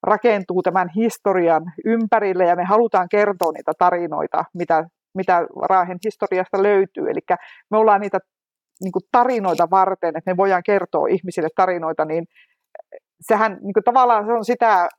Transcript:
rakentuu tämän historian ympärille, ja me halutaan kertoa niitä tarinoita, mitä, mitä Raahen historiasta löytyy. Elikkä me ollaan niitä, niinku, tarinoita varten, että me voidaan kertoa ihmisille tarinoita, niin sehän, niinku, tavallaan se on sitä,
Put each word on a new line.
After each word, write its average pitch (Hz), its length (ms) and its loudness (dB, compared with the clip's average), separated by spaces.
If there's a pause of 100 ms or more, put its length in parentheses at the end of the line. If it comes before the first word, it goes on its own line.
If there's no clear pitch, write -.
rakentuu 202 580 0
tämän 180 340 -2
historian 185 680 0 (220)
ympärille, 208 600 0
ja 175 100 2
me 175 80 -4
halutaan 196 480 0
kertoa 202 400 0
niitä 156 260 -8
tarinoita, 170 680 0 (100)
mitä, 165 300 -2 (320)
mitä 185 320 0 (220)
Raahen 180 360 0
historiasta 190 580 -2
löytyy. 196 460 0
Elikkä - 260 -2 (360)
me 214 60 0
ollaan 214 240 4
niitä, 196 180 -4 (640)
niinku, 185 160 -4 (120)
tarinoita 208 580 0
varten, 185 480 0
että 175 140 -6
me 180 60 -2
voidaan 185 280 2
kertoa 185 420 0
ihmisille 180 480 -2
tarinoita, 165 500 -2
niin 160 200 -4 (960)
sehän, 214 400 0
niinku, 202 240 -2
tavallaan 240 400 4
se 226 80 0
on 226 120 -2
sitä, 214 420 2 (120)